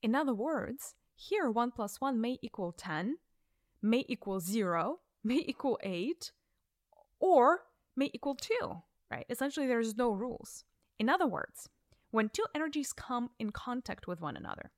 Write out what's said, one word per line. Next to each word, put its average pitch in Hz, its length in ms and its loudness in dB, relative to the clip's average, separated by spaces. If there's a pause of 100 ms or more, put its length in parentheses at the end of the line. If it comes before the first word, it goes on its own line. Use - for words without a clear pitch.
In 220 120 2
other 277 180 2
words, 247 600 -2 (200)
here 381 360 -2
one 233 200 2
plus 214 300 -6
one 269 200 0
may 247 200 -2
equal 185 320 -6
ten, 185 460 -4 (640)
may 226 260 4
equal 190 320 -4
zero, 185 600 0 (220)
may 254 240 0
equal - 360 -2
eight, 190 500 -4 (880)
or 330 420 8 (340)
may 269 200 0
equal 277 200 -4
two, 339 480 -4 (280)
right? - 180 -8
Essentially, 277 380 -2
there 240 140 2
is 226 160 -2
no 240 140 2
rules. - 540 -6 (340)
In 220 120 4
other 359 160 4
words, - 420 -6 (420)
when 220 200 4
two 427 240 -2
energies 302 400 -2
come 247 440 -4
in 220 120 -4
contact - 560 -8
with 175 140 -6
one 151 160 -6
another - 420 -10